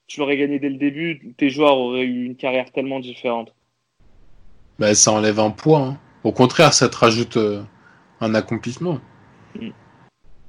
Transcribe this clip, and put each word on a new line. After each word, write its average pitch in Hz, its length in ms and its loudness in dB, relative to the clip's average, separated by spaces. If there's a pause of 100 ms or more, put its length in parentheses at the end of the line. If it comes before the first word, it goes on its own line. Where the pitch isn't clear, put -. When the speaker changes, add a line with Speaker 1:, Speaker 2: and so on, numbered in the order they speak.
Speaker 1:
Tu - 140 -10
l'aurais 143 160 -2
gagné 143 240 -2
dès 143 80 -4
le 135 80 -8
début, 143 600 -6
tes 143 140 0
joueurs 143 280 2
auraient 127 260 -2
eu 123 200 -4
une 127 120 -10
carrière 127 340 -4
tellement 135 300 -6
différente. 120 520 -8 (1300)
Speaker 2:
Bah, 107 160 2
ça 110 180 4
enlève 107 280 2
un 107 100 2
poids, 156 300 2
hein. 135 180 -4 (240)
Au 110 100 0
contraire, 135 420 6
ça 123 140 4
te - 80 -14
rajoute, 117 400 2
euh, 104 260 0 (580)
un 110 140 -2
accomplissement. 120 640 -4 (600)
Speaker 1:
Mm. 113 120 -12 (800)